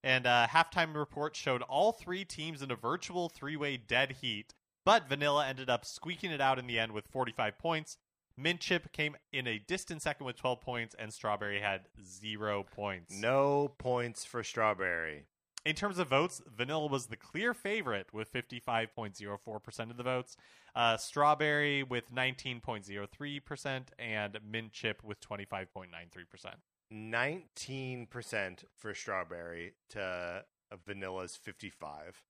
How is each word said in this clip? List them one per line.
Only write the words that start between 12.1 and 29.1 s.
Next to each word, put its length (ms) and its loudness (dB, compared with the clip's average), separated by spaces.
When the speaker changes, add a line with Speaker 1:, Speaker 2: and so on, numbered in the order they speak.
Speaker 1:
points. 500 -6
Speaker 2:
No 680 4
points 440 -2
for 200 -6
Strawberry. 840 2
Speaker 1:
In 100 2
terms 220 -2
of 100 2
votes, 400 2
Vanilla 400 -2
was 200 0
the 100 -10
clear 360 -2
favorite 600 -2
with 160 -6
fifty-five 680 -2
point 220 -8
zero 260 -6
four 160 -8
percent 320 -8
of 60 -10
the 60 -8
votes. 340 -2
Uh, 220 6
Strawberry 880 4
with 300 -4
nineteen 480 -2
point 240 -6
zero 260 -6
three 300 -8
percent 580 -6
and 400 -2
Mint 220 -4
Chip 320 -2
with 160 -8
twenty-five 540 -8
point 180 -12
nine 200 -14
three 140 -16
percent. 320 -16
Speaker 2:
Nineteen 1160 -4
percent 580 -6
for 160 -8
Strawberry 800 -4